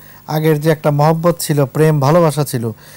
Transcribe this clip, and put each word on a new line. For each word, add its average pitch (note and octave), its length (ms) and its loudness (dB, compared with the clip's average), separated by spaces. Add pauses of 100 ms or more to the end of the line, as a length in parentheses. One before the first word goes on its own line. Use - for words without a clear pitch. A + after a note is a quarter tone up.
(260)
আগের D#3 340 -2
যে D#3+ 100 -2
একটা D#3 200 0
মহব্বত D#3+ 480 0
ছিল, C#3+ 260 0
প্রেম D3+ 360 0
ভালোবাসা D3+ 440 2
ছিল, A#2+ 260 -6 (260)